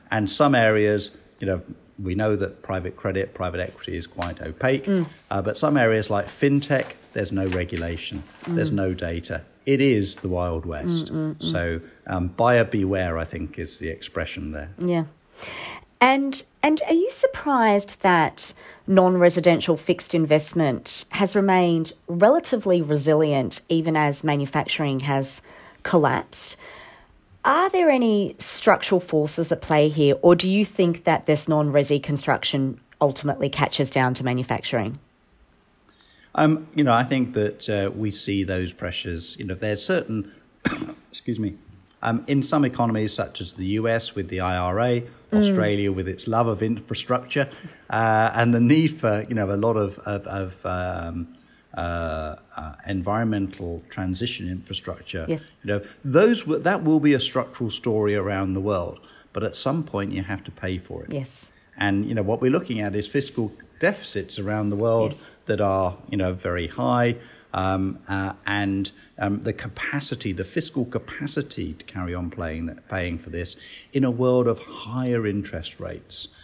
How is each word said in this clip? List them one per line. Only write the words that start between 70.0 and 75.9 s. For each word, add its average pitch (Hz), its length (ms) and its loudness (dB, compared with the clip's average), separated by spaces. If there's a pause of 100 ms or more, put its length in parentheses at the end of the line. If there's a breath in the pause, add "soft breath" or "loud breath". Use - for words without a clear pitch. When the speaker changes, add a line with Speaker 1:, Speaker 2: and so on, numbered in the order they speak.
Speaker 1:
the 95 120 -6
fiscal 143 420 -4
capacity 139 880 -6
to - 100 -16
carry 90 300 -8
on 87 160 -6
playing 82 360 -8
that, - 220 -14
paying 87 300 -4
for - 100 -14
this 85 260 -8 (380 loud breath)
in 135 100 2
a 127 80 2
world 123 360 2
of 113 140 0
higher 120 640 -4
interest 95 520 -6
rates - 500 -10 (160 soft breath)